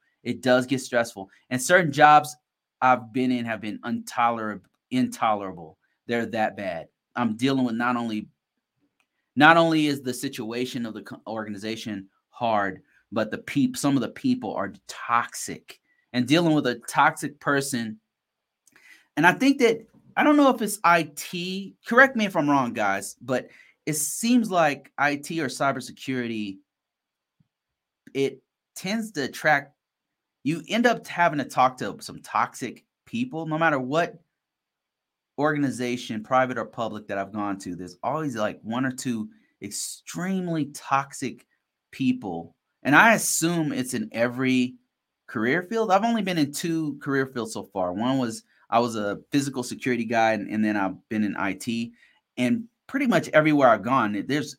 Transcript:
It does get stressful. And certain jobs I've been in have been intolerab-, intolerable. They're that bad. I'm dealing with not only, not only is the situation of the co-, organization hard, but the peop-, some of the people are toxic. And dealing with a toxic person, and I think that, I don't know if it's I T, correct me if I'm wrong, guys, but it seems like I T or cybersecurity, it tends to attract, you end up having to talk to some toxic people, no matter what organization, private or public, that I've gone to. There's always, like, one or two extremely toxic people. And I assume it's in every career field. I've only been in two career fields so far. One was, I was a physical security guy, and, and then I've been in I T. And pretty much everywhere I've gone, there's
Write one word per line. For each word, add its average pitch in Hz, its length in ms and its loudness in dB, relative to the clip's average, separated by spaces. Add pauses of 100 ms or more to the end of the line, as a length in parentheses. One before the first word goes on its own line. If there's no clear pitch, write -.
(220)
It 120 180 -8
does 127 260 4
get 127 140 -2
stressful. 117 500 -4 (200)
And 123 100 -4
certain 180 300 4
jobs 147 460 6 (440)
I've 123 320 2
been 127 200 0
in 120 120 -2
have 113 160 -6
been 104 200 -8
intolerab-, 117 840 -2 (280)
intolerable. 101 880 -2 (280)
They're 117 200 -2
that 107 300 -2
bad. 87 320 -6 (280)
I'm 113 200 -2
dealing 131 280 0
with 117 100 -2
not 120 220 -2
only, 113 320 -6 (1040)
not 156 220 8
only 160 320 4
is 135 120 -2
the 123 140 -4
situation 127 720 -6
of 110 80 -10
the 104 80 -10
co-, - 240 -16
organization 107 800 -8 (220)
hard, 101 520 -2 (280)
but 110 220 -2
the 104 60 -8
peop-, 127 380 0
some 139 200 2
of 131 40 2
the 110 100 -2
people 123 440 -2
are 101 180 -6 (140)
toxic. - 960 -6 (340)
And 123 140 0
dealing 160 260 4
with 143 140 2
a 120 80 0 (100)
toxic 156 540 0
person, 123 580 -2 (1160)
and 151 100 4
I 180 60 10
think 269 260 2
that, 226 260 2 (320)
I 196 60 2
don't 294 140 6
know 285 120 6
if 254 140 2
it's 202 220 -4
I 170 320 4
T, 185 580 -8 (100)
correct 262 300 4
me 220 100 0
if 196 120 -4
I'm 147 120 2
wrong, 135 240 2
guys, 101 480 -2
but 123 280 -4 (360)
it 156 100 -2
seems 233 540 2
like 160 480 0
I 143 200 0
T 160 240 -6
or 139 80 -2
cybersecurity, 120 1120 -4 (1600)
it 135 260 -2 (360)
tends 214 340 -6
to 143 140 -4
attract, 143 500 0 (680)
you 165 240 -2
end 226 180 2
up 233 180 2
having 165 360 2
to 123 40 -4
talk 127 340 2
to 104 200 -6
some - 240 -16
toxic - 640 -4 (220)
people, 131 400 -6
no 156 120 -4
matter 156 220 2
what 151 420 -2 (1120)
organization, 127 840 -2
private 127 360 0
or 110 60 -4
public, 107 440 -8
that 101 100 -4
I've 98 140 -6
gone 104 260 -4
to. 95 160 -10
There's 90 300 -14
always, 143 320 -4
like, 107 260 -4
one 113 220 -4
or 131 80 -2
two 113 380 -6 (320)
extremely 170 1040 -6
toxic - 760 -6 (460)
people. 95 640 -4 (300)
And 139 100 4
I 214 200 8
assume 165 580 0
it's 127 220 -4
in 107 180 -4
every 123 640 0 (500)
career 127 360 0
field. 214 280 -2
I've 202 140 4
only 233 160 0
been 185 160 -4
in 147 160 2
two 160 460 -4
career 139 260 0
fields 120 300 -6
so 104 100 -6
far. 90 300 -2
One 123 240 0
was, 117 240 -4 (260)
I 113 100 2
was 120 160 2
a 101 240 -4 (140)
physical 139 300 -2
security 117 420 -4
guy, 113 280 2
and, 107 180 -4
and 107 120 -2
then 107 140 2
I've 95 200 -2 (120)
been 107 160 0
in 101 100 -2
I 98 200 -4
T. 117 400 -6 (420)
And 123 280 0 (220)
pretty 269 200 -2
much 180 240 2
everywhere 151 400 6
I've 107 120 4
gone, 107 460 0
there's 147 300 -4